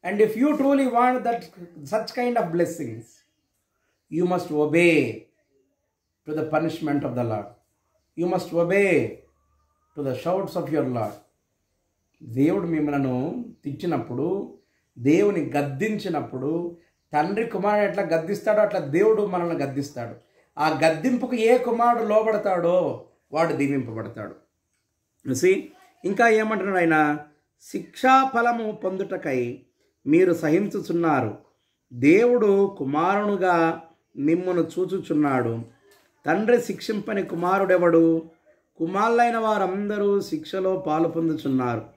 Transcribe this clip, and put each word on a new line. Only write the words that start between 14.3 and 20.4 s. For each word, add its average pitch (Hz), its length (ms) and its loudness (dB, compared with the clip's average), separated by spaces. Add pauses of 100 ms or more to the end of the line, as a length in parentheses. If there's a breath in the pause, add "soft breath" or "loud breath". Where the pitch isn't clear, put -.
దేవుని 160 520 2
గద్దించినప్పుడు, 147 1300 -4 (340 loud breath)
తండ్రి 190 340 0
కుమారుడు 208 380 0
ఎట్లా 196 180 -2
గద్దిస్తాడో 175 580 0
అట్లా 202 200 0
దేవుడు 196 460 0
మనల్ని 170 380 -2
గద్దిస్తాడు. 131 500 -8 (460)